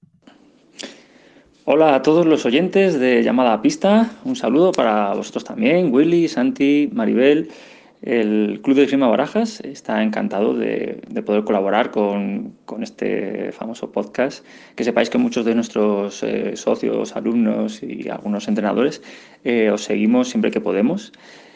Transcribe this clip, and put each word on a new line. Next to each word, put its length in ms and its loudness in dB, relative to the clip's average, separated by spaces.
Hola 320 4
a 60 0
todos 220 4
los 220 2
oyentes 520 2
de 240 4
Llamada 300 2
a 80 0
Pista, 500 2
un 120 -4
saludo 360 2
para 400 2
vosotros 320 -6
también, 480 0
Willy, 360 4
Santi, 640 0
Maribel. 580 2
El 640 0
Club 140 2
de 80 6
Esgrima 240 2
Barajas 520 0
está 440 -4
encantado 500 -2
de, 540 -4
de 140 -8
poder 200 0
colaborar 480 0
con, 600 -4
con 200 -10
este 640 -6
famoso 400 -12
podcast. 560 -6
Que 80 -4
sepáis 260 0
que 80 -2
muchos 260 0
de 120 0
nuestros, 640 -2
eh, 340 -4
socios, 600 -4
alumnos 680 -2
y 260 -10
algunos 380 -6
entrenadores, 560 -2
eh, 280 2
os 120 -2
seguimos 460 2
siempre 240 0
que 80 -2
podemos 520 -2